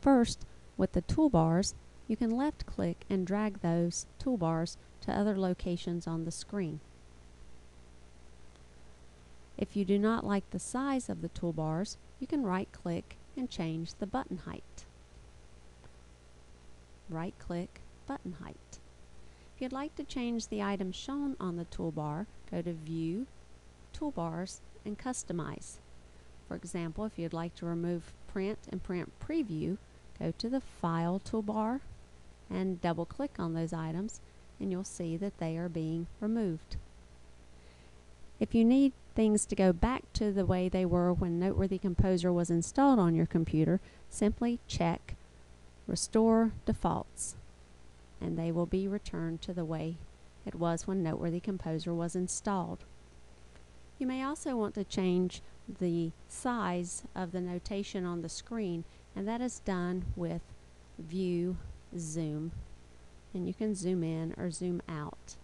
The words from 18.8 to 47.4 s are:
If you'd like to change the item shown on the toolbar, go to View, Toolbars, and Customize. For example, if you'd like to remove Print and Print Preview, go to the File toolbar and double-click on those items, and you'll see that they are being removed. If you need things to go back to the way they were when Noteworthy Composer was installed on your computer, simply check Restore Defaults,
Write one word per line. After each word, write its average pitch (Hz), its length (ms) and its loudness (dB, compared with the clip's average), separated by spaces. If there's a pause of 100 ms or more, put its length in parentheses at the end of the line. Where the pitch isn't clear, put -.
If - 80 -8
you'd 254 100 -4
like 277 240 -6
to 294 80 -6
change 240 440 -2
the 208 140 -2
item 196 300 0
shown 277 480 -4
on 170 160 -2
the 170 80 -4
toolbar, 156 640 -4 (240)
go 170 100 -2
to 170 140 -2
View, 165 520 -2 (720)
Toolbars, 175 640 -4 (240)
and 208 140 -6
Customize. - 800 -4 (680)
For - 100 -6
example, 170 500 -4
if - 120 -6
you'd 165 140 -2
like 165 220 -4
to - 100 -10
remove 170 480 0 (180)
Print 196 280 -2 (120)
and 180 120 -4
Print 175 360 -4
Preview, 196 600 0 (400)
go 165 180 0
to 233 140 -2
the 262 100 2
File 170 640 0
toolbar 220 560 0 (680)
and 185 320 0
double-click 175 560 0
on 165 160 0
those 165 180 0
items, 165 480 -4 (400)
and 196 100 0
you'll 185 140 -2
see 170 320 -4
that 196 220 -4
they 165 180 -2
are 175 140 -2
being 165 360 -2 (140)
removed. 214 560 0 (1600)
If - 160 -2
you 226 80 8
need 262 300 8 (220)
things 214 320 6
to 202 100 -2
go 185 160 8
back 220 300 2 (100)
to 208 200 2
the 190 120 4
way 185 240 4
they 185 160 2
were 175 300 6
when 175 260 2
Noteworthy 190 380 2
Composer 185 520 4
was 175 200 4
installed 254 480 6
on 170 160 8
your 165 100 6
computer, 160 560 4 (300)
simply 240 480 2 (100)
check - 460 0 (720)
Restore 226 680 6 (140)
Defaults, - 680 -2 (840)